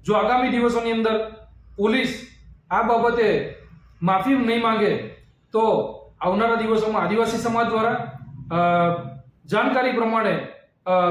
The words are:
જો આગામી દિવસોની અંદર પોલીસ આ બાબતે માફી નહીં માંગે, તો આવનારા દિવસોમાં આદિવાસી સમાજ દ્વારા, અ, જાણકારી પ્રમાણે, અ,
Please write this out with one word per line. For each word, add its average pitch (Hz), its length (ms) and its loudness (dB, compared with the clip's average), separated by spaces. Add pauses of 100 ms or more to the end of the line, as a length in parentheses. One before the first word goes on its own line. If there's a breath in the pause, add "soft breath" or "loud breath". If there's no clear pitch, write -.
જો 208 100 -2
આગામી 247 360 2
દિવસોની 233 420 0
અંદર 220 400 -2 (460)
પોલીસ 240 500 -2 (440)
આ 220 100 2
બાબતે 226 760 2 (460)
માફી 190 320 2
નહીં 233 280 0
માંગે, 214 360 2 (540)
તો 220 100 2 (600)
આવનારા 214 340 2
દિવસોમાં 214 480 0
આદિવાસી 226 340 0
સમાજ 226 300 0
દ્વારા, 220 520 -2 (320)
અ, 165 60 -2 (880)
જાણકારી 254 460 0
પ્રમાણે, 220 560 0 (380)
અ, 185 60 -2 (200)